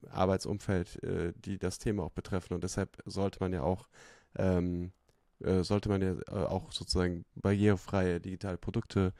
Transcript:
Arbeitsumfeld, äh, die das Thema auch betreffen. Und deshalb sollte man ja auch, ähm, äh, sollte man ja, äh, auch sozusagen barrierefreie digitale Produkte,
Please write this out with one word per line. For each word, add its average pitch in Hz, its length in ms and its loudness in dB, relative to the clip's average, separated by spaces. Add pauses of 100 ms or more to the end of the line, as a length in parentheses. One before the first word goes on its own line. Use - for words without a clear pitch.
(120)
Arbeitsumfeld, 95 920 0
äh, 87 340 -2
die 95 200 -6
das 92 220 -4
Thema 104 240 -2
auch - 80 -6
betreffen. - 420 -4
Und 87 120 -4
deshalb - 400 -4
sollte 98 340 -2
man 92 140 0
ja 85 80 -2
auch, 92 260 0 (500)
ähm, 90 540 2 (500)
äh, 92 220 4
sollte 104 240 2
man 98 140 2
ja, 92 140 0 (120)
äh, 95 180 -2
auch - 280 -4
sozusagen 90 500 0 (120)
barrierefreie 98 840 2
digitale 92 380 -6
Produkte, 95 640 2